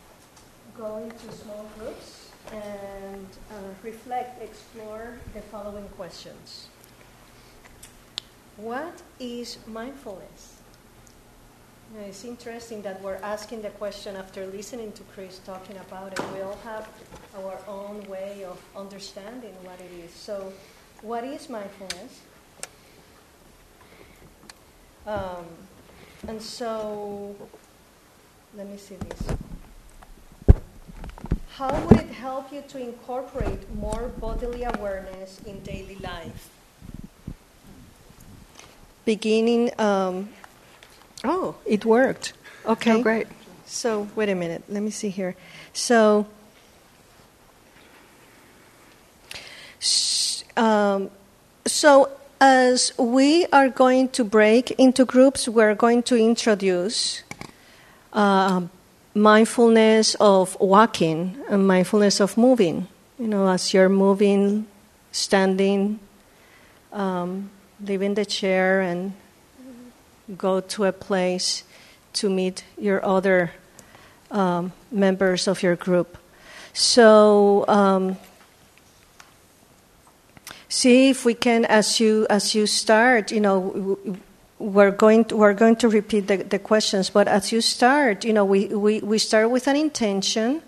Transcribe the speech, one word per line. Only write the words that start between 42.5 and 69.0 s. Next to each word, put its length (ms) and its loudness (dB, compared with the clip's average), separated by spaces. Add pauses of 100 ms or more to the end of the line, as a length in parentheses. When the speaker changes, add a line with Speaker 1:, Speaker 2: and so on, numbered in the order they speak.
Speaker 1:
Okay. 280 0
Speaker 2:
Oh, 80 2
great. 260 -2 (380)
Speaker 1:
So, 500 -6
wait 140 -2
a 60 -2
minute. 340 -6
Let 140 -6
me 80 -6
see 180 -8
here. 260 -8 (360)
So, 560 2 (3500)
s-, 640 -4 (140)
um, 520 2 (560)
so 460 6 (280)
as 580 4
we 500 4
are 220 4
going 400 4
to 140 -2
break 480 4
into 340 4
groups, 420 4
we're 280 4
going 280 2
to 140 0
introduce, 1080 0 (880)
uh, 480 2 (520)
mindfulness 1080 4
of 400 4
walking 800 2 (120)
and 180 2
mindfulness 520 2
of 160 0
moving. 520 2 (320)
You 80 -6
know, 200 0
as 260 0
you're 160 6
moving, 760 2 (460)
standing, 880 0 (920)
um, 600 -6 (280)
leaving 360 -4
the 100 -2
chair 560 0
and 320 -4 (1200)